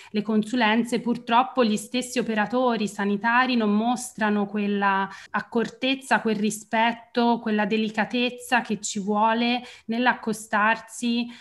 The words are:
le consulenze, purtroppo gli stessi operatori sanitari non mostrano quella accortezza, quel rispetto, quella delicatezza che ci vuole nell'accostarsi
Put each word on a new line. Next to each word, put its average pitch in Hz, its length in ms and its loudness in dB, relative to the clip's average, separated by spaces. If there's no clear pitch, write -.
le 214 120 -2
consulenze, 220 800 2
purtroppo 233 640 0
gli 214 140 2
stessi 247 400 -4
operatori 220 680 0
sanitari 233 680 0
non 214 140 2
mostrano 214 720 0
quella 202 640 0
accortezza, 226 880 -2
quel 220 160 0
rispetto, 233 1040 0
quella 214 240 0
delicatezza 220 960 0
che 220 220 -4
ci - 180 -6
vuole 226 640 2
nell'accostarsi 226 1400 0